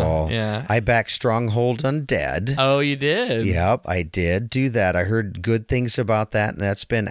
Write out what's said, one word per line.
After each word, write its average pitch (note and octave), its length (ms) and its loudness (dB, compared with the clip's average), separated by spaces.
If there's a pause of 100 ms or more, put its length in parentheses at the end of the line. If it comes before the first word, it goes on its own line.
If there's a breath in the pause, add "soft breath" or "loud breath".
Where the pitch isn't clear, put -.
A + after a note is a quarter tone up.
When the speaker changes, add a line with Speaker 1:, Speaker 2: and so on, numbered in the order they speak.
Speaker 1:
Wall. D#2 260 0
Speaker 2:
yeah. A2 380 -2
Speaker 1:
I A2 120 2
backed A2+ 320 2
Stronghold A#2 720 0
Undead. A#2+ 760 -2
Speaker 2:
Oh, C#3 220 2
you C#3+ 160 0
did? C#3+ 500 0
Speaker 1:
Yep, F#2 400 2
I F2+ 160 0
did F2+ 480 0
do C3 180 0
that. G#2 260 2
I F2 100 2
heard G2 360 0
good A2 260 0
things B2 320 0
about A2 340 0
that, G#2+ 200 0
and - 100 -8
that's G2 220 0
been, A2 260 -2